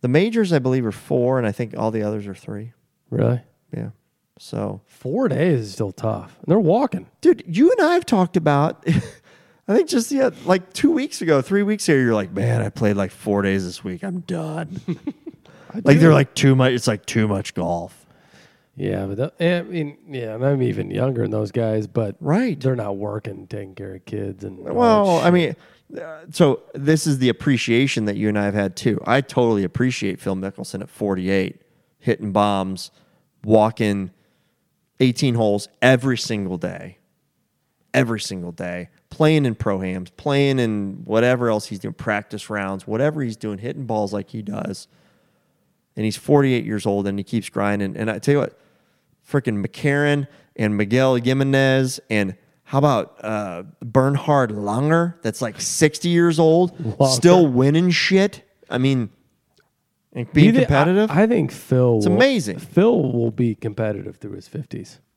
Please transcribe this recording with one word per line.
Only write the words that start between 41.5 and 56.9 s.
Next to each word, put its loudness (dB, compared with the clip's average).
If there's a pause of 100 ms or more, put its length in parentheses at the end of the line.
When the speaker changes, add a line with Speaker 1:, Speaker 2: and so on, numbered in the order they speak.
Speaker 1:
he's -12
doing, -12
practice -8
rounds, -6
whatever -2
he's -6
doing, -8
hitting -10
balls -2
like -8
he -10
does. -10 (1080)
And -6
he's -4
forty-eight 2
years -6
old, 0
and -4
he -6
keeps -6
grinding. -4
And -4
I -6
tell 0
you 2
what, -6 (680)
frickin' -2
McCarron 0 (280)
and -2
Miguel 2
Jimenez 2 (100)
and 0 (280)
how -2
about, 2
uh, -6 (180)
Bernhard 2
Langer, 0
that's, -6
like, -8
sixty 0
years 4
old, 4
Speaker 2:
Langer. 0